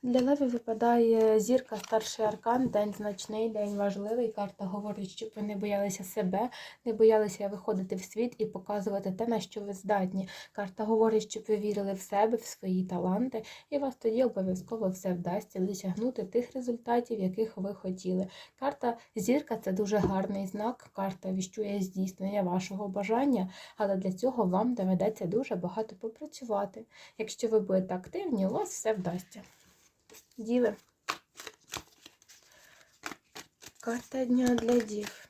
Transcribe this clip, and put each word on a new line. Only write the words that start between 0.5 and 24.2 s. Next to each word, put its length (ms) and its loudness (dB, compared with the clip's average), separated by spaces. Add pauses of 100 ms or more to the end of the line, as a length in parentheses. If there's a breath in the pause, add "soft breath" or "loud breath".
випадає 880 4
зірка, 360 2
старший 500 0
аркан, 420 2
день 280 2
значний, 520 -4
день 280 -2
важливий. 560 0
Карта 320 -6
говорить, 440 -6
щоб 280 -10
ви 60 -6
не 140 -4
боялися 480 -2
себе, 460 0 (340 loud breath)
не 80 0
боялися 560 6
виходити 480 -2
в 60 -6
світ 360 -4
і 80 0
показувати 680 -4
те, 140 -2
на 140 2
що 200 -10
ви 120 -8
здатні. 560 0 (240 loud breath)
Карта 320 -6
говорить, 460 4
щоб 180 -8
ви 80 4
вірили 360 -2
в 80 -6
себе, 360 2
в 80 -4
свої 400 -2
таланти, 580 0 (280 loud breath)
і 80 0
у 20 2
вас 160 -2
тоді 280 2
обов'язково 640 -2
все 240 -2
вдасться 460 -4
досягнути 640 -2
тих 280 -2
результатів, 680 -2
яких 360 0
ви 180 -4
хотіли. 520 -2 (320 loud breath)
Карта 380 -2 (200 loud breath)
зірка — 480 2
це 80 -2
дуже 240 0
гарний 500 0
знак, 460 -6
карта 400 -4
віщує 500 -2
здійснення 600 -2
вашого 460 -2
бажання, 640 2 (260 loud breath)
але 200 2
для 160 0
цього 320 0